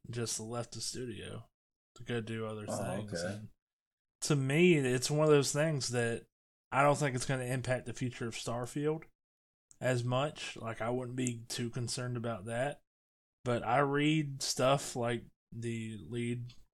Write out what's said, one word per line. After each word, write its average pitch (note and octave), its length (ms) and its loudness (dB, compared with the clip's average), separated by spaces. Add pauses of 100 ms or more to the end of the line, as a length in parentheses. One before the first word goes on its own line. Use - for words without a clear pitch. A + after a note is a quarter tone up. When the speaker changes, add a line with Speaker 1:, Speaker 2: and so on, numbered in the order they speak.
(100)
Speaker 1:
just A#2 280 -4
left A2+ 340 -8
the A#2 80 -10
studio A2 640 -8 (520)
to - 60 -14
go A#2+ 180 -2
do A2 260 -4
other G#2+ 220 -6
Speaker 2:
Oh, A2 80 -2
Speaker 1:
things. G#2 360 -4 (120)
Speaker 2:
okay. G2 100 -4
Speaker 1:
And G#2+ 140 -10 (720)
to D3+ 140 2
me, D3+ 380 6
it's B2+ 360 2
one D3+ 140 4
of D#3 60 8
those C#3+ 220 8
things D3 380 0
that A#2 320 0 (480)
I C3 120 4
don't C#3+ 160 6
think C#3 160 2
it's B2+ 120 -2
gonna C3 180 0
impact B2+ 420 -2
the A#2 60 -6
future B2 340 -4
of A2+ 80 -6
Starfield D3 680 -2 (760)
as B2 240 0
much. C3 560 -2
Like, A2+ 220 -6
I A2+ 80 0
wouldn't B2+ 260 -4
be B2 320 0
too A#2+ 220 -4
concerned B2 460 -4
about A2+ 300 -4
that. B2 340 -2 (640)
But A#2+ 200 0
I A#2+ 140 4
read C#3+ 640 2
stuff C3+ 520 2
like A#2+ 300 -2 (280)
the A2+ 460 -6 (120)
lead A#2+ 440 -4 (180)